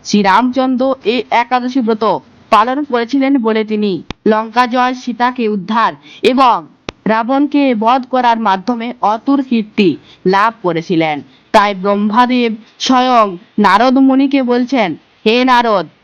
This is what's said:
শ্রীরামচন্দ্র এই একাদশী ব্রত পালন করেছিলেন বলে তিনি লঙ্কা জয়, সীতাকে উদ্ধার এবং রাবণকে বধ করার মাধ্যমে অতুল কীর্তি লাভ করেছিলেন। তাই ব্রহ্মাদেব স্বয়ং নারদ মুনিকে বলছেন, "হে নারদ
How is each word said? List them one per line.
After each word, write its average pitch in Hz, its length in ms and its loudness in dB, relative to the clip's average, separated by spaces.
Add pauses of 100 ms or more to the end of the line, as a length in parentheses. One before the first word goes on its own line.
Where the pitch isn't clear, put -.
শ্রীরামচন্দ্র 254 880 0 (100)
এই 240 260 -2
একাদশী 247 500 -2
ব্রত 226 240 -2 (460)
পালন 247 340 2
করেছিলেন 262 540 0
বলে 220 260 0
তিনি 208 380 -4 (240)
লঙ্কা 220 400 0
জয়, 254 280 -2
সীতাকে 247 540 -4
উদ্ধার 208 440 -2 (300)
এবং 233 440 2 (400)
রাবণকে 269 720 0
বধ 240 320 0
করার 240 300 0
মাধ্যমে 226 520 -4 (100)
অতুল 226 400 0
কীর্তি 214 540 0 (300)
লাভ 202 260 2 (100)
করেছিলেন। 160 600 -2 (300)
তাই 208 220 2
ব্রহ্মাদেব 214 800 0 (240)
স্বয়ং 247 580 2 (220)
নারদ 214 400 4
মুনিকে 269 440 2
বলছেন, 240 540 -2 (300)
"হে 240 180 2
নারদ 233 420 2 (180)